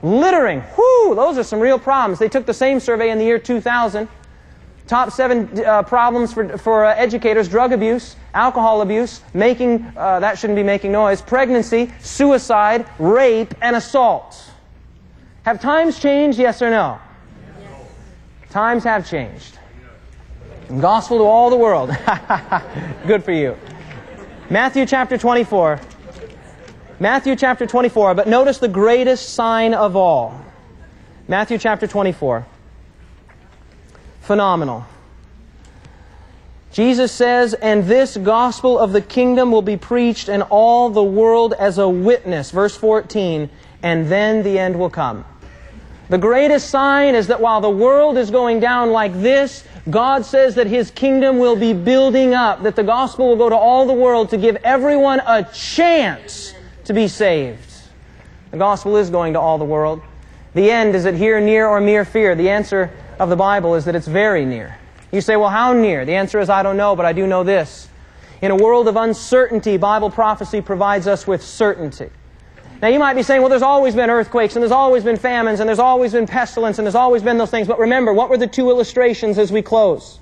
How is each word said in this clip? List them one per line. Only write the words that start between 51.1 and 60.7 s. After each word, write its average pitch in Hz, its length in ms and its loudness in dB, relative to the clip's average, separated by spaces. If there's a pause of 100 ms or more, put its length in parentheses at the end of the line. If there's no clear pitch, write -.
will 240 180 4
be 226 160 0
building 254 600 2
up, 220 280 0
that 208 140 -2
the 220 60 0
gospel 247 460 0
will 240 80 4
go 233 120 2
to 226 80 2
all 247 300 4
the 262 80 0
world 240 360 2
to 226 60 -2
give 214 280 2
everyone 269 560 2
a 226 320 0
chance - 1040 -2 (300)
to - 80 -6
be 208 160 0
saved. 147 640 -2 (800)
The 160 80 -12
gospel 202 400 0
is 196 100 0
going 170 240 -2
to 160 80 0
all 160 160 0
the 151 80 -4
world. 156 380 -4 (500)
The 196 180 2